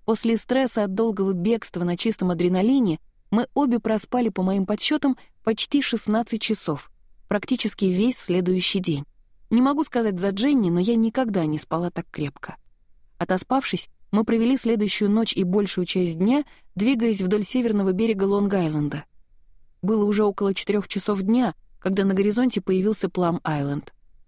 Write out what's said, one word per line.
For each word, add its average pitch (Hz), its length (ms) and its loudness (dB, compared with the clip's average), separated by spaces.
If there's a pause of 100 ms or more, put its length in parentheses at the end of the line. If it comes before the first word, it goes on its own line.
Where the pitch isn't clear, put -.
после 226 320 0
стресса 247 460 0
от 190 100 -4
долгого 196 400 0
бегства 185 500 -2
на 175 140 0
чистом 202 320 -2
адреналине, 180 720 2 (320)
мы 220 240 2
обе 247 240 2
проспали, 220 500 -2
по 190 140 -4
моим 190 240 0
подсчётам, 262 500 0 (260)
почти 226 380 0
шестнадцать 226 600 -2
часов, - 480 -4 (360)
практически 208 580 -2
весь 196 340 2
следующий 185 580 0
день. 160 260 -2 (460)
Не 233 140 4
могу 285 200 2
сказать 220 360 -2
за 196 100 0
Дженни, 220 400 2
но 175 100 2
я 226 160 2
никогда 220 520 0
не 151 100 -2
спала 170 320 -4
так - 220 -8
крепко. - 460 -10 (600)
Отоспавшись, 190 720 -2 (220)
мы 214 120 2
провели 233 340 2
следующую 214 520 0
ночь 214 260 2
и 196 80 0
большую 180 440 0
часть 170 320 -2
дня, 254 240 2 (320)
двигаясь 220 480 0
вдоль 202 220 0
северного 208 480 0
берега 196 320 0
Лонг-Айленда. 170 800 0 (760)
Было 208 240 2
уже 208 180 2
около 202 300 0
четырёх 202 340 -2
часов 196 360 -4
дня, 220 320 0 (240)
когда 196 260 0
на 196 80 2
горизонте 208 480 0
появился 190 460 0
Плам-Айленд. 156 840 -2 (360)